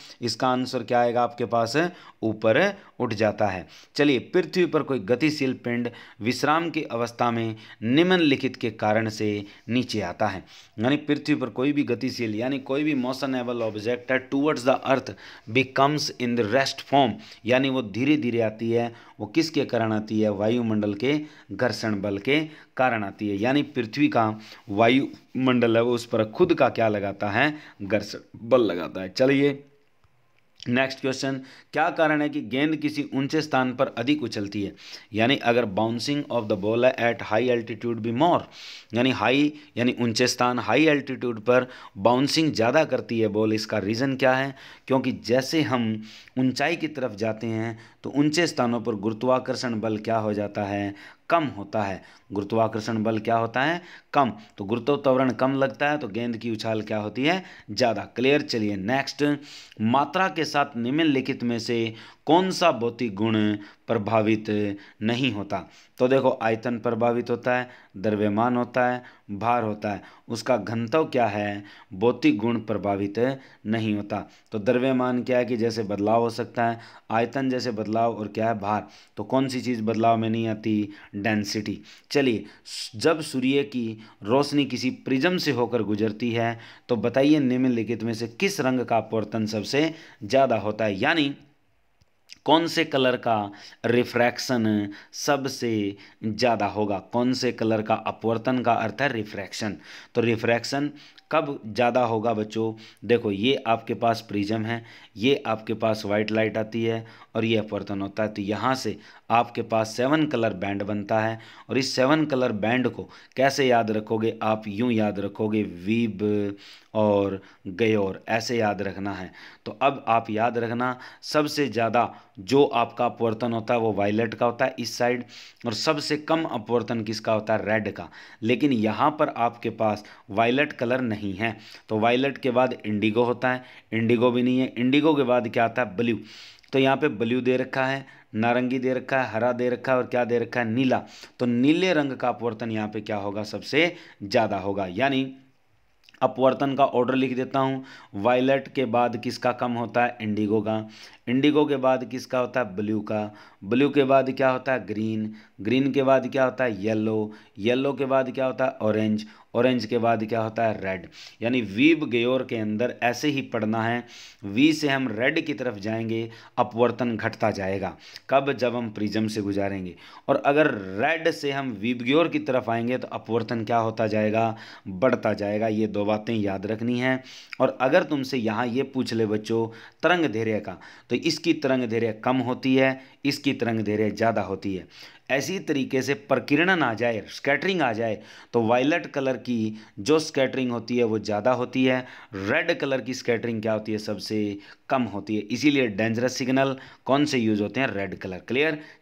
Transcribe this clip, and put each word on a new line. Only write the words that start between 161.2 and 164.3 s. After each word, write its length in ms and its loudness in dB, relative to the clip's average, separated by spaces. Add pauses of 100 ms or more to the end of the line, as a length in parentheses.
यानी 200 0
वीब 420 4
गयोर 400 0
के 120 -6
अंदर 460 -2
ऐसे 260 0
ही 160 -2
पढ़ना 380 -2
है, 220 -2 (400)